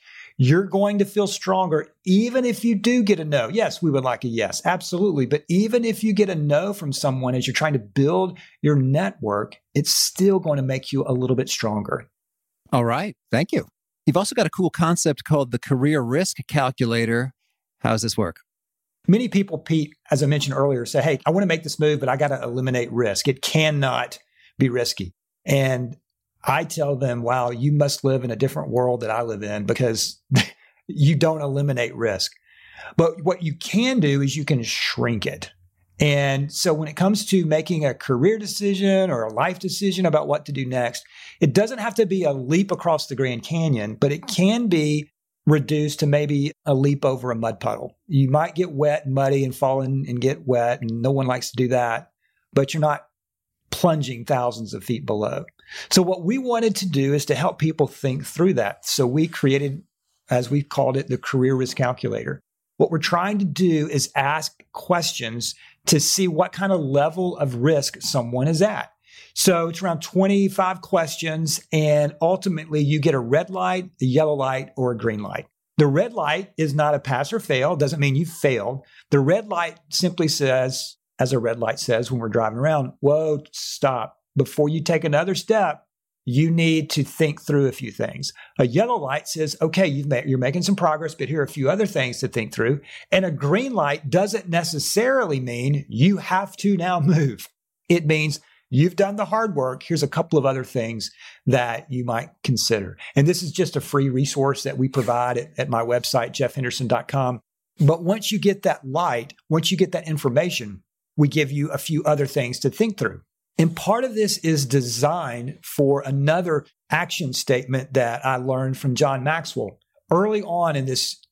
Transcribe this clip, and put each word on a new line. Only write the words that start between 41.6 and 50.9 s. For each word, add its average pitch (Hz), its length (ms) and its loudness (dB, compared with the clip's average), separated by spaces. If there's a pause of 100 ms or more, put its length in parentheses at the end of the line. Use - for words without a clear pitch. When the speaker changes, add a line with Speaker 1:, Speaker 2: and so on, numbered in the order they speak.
Speaker 1:
have 214 160 -4
to 226 100 4
be 185 180 0
a 151 80 2
leap 147 400 0
across 165 360 0
the 135 80 -8
Grand 123 280 -2
Canyon, 131 520 0
but 143 180 2
it 160 120 -8
can 220 420 2
be 151 420 2 (360)
reduced 151 540 2
to 151 80 2
maybe 147 460 2 (120)
a 147 80 2
leap 139 300 2
over 127 280 0
a 117 40 -2
mud 113 240 -4
puddle. - 380 -6 (100)
You 139 220 4
might 151 260 0
get 170 160 -2
wet 147 320 0
and 135 100 -4
muddy 135 300 2
and 127 100 -4
fall 135 280 0
in 135 260 -2
and 123 140 -4
get 131 260 0
wet, 120 320 2
and 117 220 -6